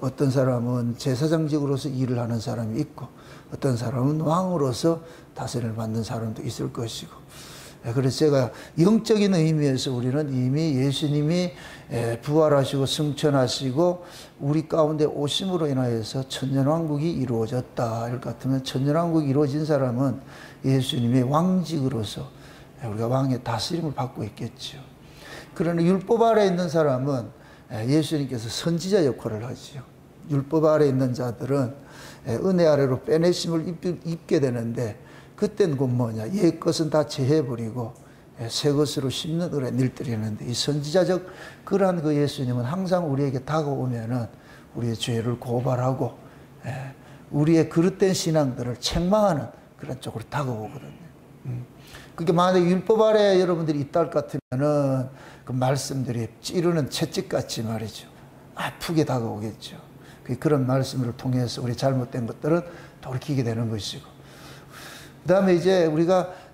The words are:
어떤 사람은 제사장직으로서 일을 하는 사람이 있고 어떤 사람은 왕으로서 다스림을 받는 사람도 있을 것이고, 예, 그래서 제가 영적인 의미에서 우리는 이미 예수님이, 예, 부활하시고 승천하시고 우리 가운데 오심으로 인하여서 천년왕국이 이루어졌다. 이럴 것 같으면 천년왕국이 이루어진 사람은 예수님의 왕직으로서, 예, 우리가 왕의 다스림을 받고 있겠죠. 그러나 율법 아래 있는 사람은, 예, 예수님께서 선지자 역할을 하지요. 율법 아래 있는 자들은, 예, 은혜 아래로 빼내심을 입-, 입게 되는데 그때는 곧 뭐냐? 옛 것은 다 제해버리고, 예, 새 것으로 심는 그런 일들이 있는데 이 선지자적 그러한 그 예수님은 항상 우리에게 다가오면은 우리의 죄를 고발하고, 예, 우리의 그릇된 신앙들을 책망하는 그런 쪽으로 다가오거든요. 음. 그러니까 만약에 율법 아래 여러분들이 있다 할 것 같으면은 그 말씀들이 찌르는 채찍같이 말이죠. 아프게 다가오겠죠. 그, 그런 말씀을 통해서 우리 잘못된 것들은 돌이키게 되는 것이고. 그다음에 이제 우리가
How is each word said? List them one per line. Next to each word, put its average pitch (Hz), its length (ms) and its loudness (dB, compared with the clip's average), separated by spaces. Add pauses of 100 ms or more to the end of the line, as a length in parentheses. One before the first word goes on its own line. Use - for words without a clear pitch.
어떤 135 300 0
사람은 123 680 0
제사장직으로서 143 960 0
일을 127 280 -2
하는 117 220 -2
사람이 113 400 -4
있고 147 280 -8 (440)
어떤 131 240 0
사람은 131 460 0
왕으로서 165 800 0 (320)
다스림을 113 400 -6
받는 110 280 -4
사람도 113 400 -6
있을 131 300 -6
것이고, 113 400 -8 (720)
예, 117 60 -4
그래서 131 260 0
제가 143 320 4 (300)
영적인 208 540 4
의미에서 147 580 2
우리는 127 400 -2
이미 135 440 0
예수님이, 147 760 0 (400)
예, 117 300 -2
부활하시고 143 640 4
승천하시고 143 1200 2 (360)
우리 151 260 0
가운데 151 380 2
오심으로 165 640 -2
인하여서 127 600 -2
천년왕국이 147 840 0
이루어졌다. 120 1000 -2
이럴 123 120 -6
것 - 100 -8
같으면 131 340 -2
천년왕국이 151 640 0
이루어진 147 380 2
사람은 135 540 0 (440)
예수님의 131 600 2
왕직으로서, 147 1040 0 (540)
예, 131 40 -8
우리가 110 220 -2
왕의 131 360 0
다스림을 147 500 -4
받고 127 300 -6
있겠죠. - 540 -10 (760)
그러나 170 280 0
율법 190 400 2
아래 220 240 6
있는 180 220 0
사람은, 139 600 0 (440)
예, 113 140 -4
예수님께서 135 600 0
선지자 170 560 0
역할을 110 400 -2
하지요. - 380 -12 (480)
율법 147 340 2
아래 151 240 6
있는 131 240 2
자들은, 123 600 -2 (540)
예, 113 80 -2
은혜 175 300 2
아래로 135 360 4
빼내심을 165 680 2
입-, 170 380 -6
입게 165 340 0
되는데 120 580 -2 (380)
그때는 202 400 0
곧 131 120 0
뭐냐? 120 440 -2
옛 175 260 2
것은 160 320 0
다 151 160 2
제해버리고, 123 840 -2 (480)
예, 113 80 -6
새 - 240 0
것으로 139 380 0
심는 165 400 -4
그런 127 280 -2
일들이 123 340 0
있는데 107 340 -4
이 123 80 -4
선지자적 170 720 0 (380)
그러한 185 380 2
그 151 120 2
예수님은 127 500 0
항상 175 480 -2
우리에게 135 280 0
다가오면은 127 840 -2 (480)
우리의 117 220 -2
죄를 117 420 -2
고발하고, 127 760 0 (520)
예, 135 280 -10 (360)
우리의 156 380 4
그릇된 185 460 4
신앙들을 131 640 0
책망하는 175 720 2 (300)
그런 - 240 -10
쪽으로 113 300 -10
다가오거든요. 107 640 -6 (540)
음. 123 200 -8 (480)
그러니까 165 180 0
만약에 180 320 6
율법 185 360 4
아래 208 400 6
여러분들이 165 400 0
있다 143 200 0
할 160 100 0
것 143 160 0
같으면은 139 800 0 (360)
그 127 80 -8
말씀들이 127 760 -2 (120)
찌르는 170 480 0
채찍같이 - 760 -4
말이죠. 110 440 -8 (460)
아프게 156 500 -2
다가오겠죠. 110 720 -4 (460)
그, 123 160 -6
그런 147 280 2
말씀을 131 500 0
통해서 127 440 -2
우리 120 160 -4
잘못된 127 500 0
것들은 160 360 0 (380)
돌이키게 131 420 -4
되는 113 260 -2
것이고. - 460 -8 (1080)
그다음에 190 320 6
이제 175 320 4
우리가 165 460 2 (220)